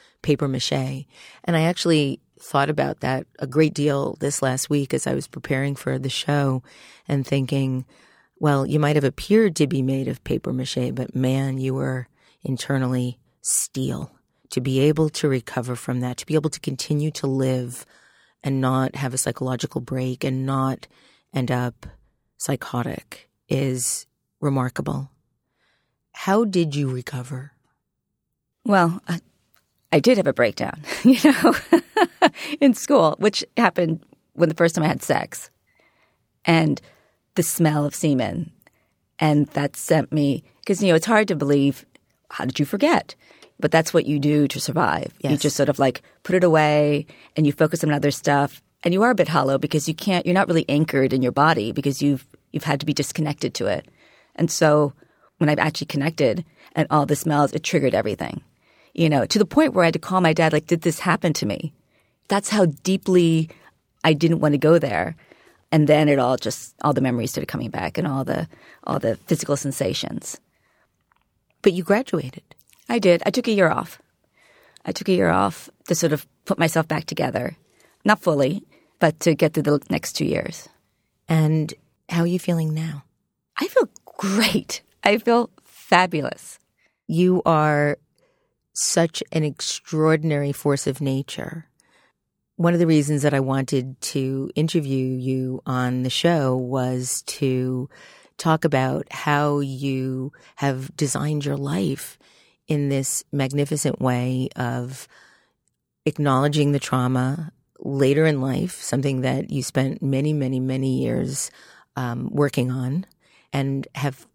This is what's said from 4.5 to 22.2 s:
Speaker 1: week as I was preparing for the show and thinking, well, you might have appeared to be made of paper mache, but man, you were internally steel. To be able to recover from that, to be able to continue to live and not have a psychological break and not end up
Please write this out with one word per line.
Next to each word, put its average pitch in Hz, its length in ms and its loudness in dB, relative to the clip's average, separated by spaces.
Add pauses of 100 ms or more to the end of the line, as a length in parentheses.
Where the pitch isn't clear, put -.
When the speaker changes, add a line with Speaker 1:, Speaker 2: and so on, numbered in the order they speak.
Speaker 1:
week 143 240 0
as - 140 -4
I 135 60 -2
was 135 120 -6
preparing 139 480 -4
for 131 240 -4
the 131 120 -6
show 139 520 -2 (460)
and 139 180 -2
thinking, 131 600 -2 (520)
well, 143 280 2
you 151 120 0
might 147 160 2
have 143 100 2
appeared 196 520 2
to 147 100 4
be 135 160 -2
made 131 240 -2
of 131 160 -8
paper - 300 -4
mache, 127 420 -4
but 127 220 -8
man, 131 420 -2
you 131 160 -4
were 131 320 -4 (380)
internally 127 760 -2 (220)
steel. - 720 -4 (380)
To 139 100 -2
be 131 200 -2
able 151 280 2
to 151 200 -2
recover 127 460 -4
from 123 260 -6
that, 123 180 -6
to - 80 -14
be 151 80 -2
able 151 160 0
to - 100 -10
continue 151 520 -2
to - 140 -6
live 131 580 -2 (600)
and 135 160 -2
not 131 340 0
have 135 180 -6
a 131 60 -4
psychological 127 600 -4
break 127 420 -6
and 131 240 -2
not 135 400 -2 (480)
end 127 160 -2
up 123 340 -4 (520)